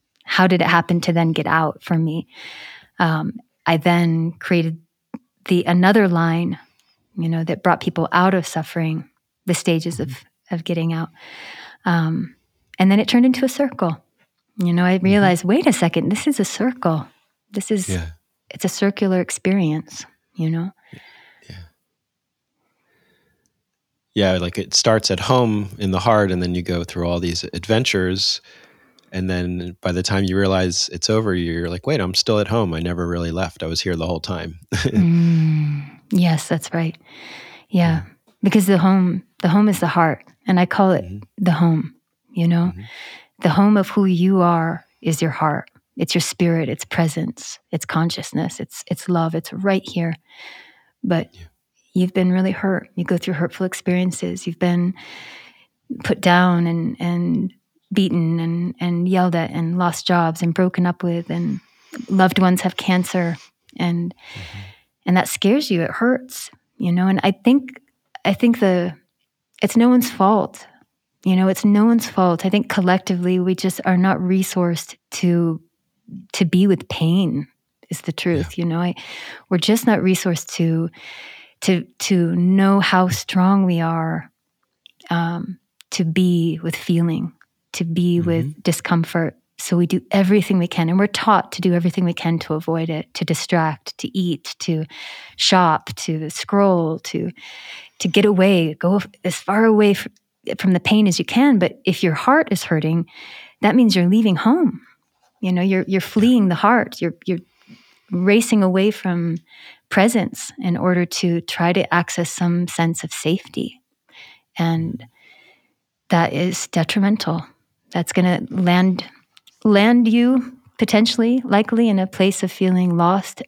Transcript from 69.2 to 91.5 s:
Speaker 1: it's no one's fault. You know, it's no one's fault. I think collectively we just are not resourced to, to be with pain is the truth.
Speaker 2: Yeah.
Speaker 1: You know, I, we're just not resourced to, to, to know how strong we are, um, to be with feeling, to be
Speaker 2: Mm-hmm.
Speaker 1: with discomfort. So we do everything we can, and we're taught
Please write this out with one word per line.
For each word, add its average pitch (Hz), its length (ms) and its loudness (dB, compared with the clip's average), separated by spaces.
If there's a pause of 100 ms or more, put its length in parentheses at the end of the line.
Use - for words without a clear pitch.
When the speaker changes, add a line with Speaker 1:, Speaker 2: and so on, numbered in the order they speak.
Speaker 1:
it's 208 140 0
no 233 120 6
one's 247 220 4
fault. - 560 0 (580)
You 190 120 2
know, 190 120 4
it's 190 160 -2
no 208 220 4
one's 233 240 2
fault. 180 340 2
I 190 60 0
think 208 180 0
collectively 185 720 0
we 185 140 0
just - 300 -4
are 185 120 2
not 185 220 2
resourced 180 800 -2 (160)
to, 170 500 0 (720)
to - 120 -2
be 180 220 2
with 190 220 0
pain 160 580 -2 (420)
is - 140 -10
the 165 100 -8
truth. 165 460 -4
Speaker 2:
Yeah. 170 60 -4
Speaker 1:
You 170 40 -2
know, 165 120 -2
I, 180 140 -2 (540)
we're 185 100 0
just 220 280 0
not 220 140 4
resourced 180 560 -2
to, 165 340 0 (720)
to, 180 240 0 (140)
to 175 340 0
know 196 460 4
how 185 280 2
strong 190 560 2
we 170 160 0
are, 165 500 -4 (800)
um, 170 500 -4 (340)
to 180 120 -2
be 170 580 2
with 170 140 -6
feeling, 170 560 0 (440)
to 175 80 -4
be 175 340 0
Speaker 2:
Mm-hmm. 170 100 0
Speaker 1:
with 160 340 -2
discomfort. 165 720 -2 (220)
So - 200 -2
we 175 80 4
do 185 240 -2
everything 196 480 2
we 175 100 0
can, 165 220 -2
and 180 80 2
we're 202 80 4
taught - 460 2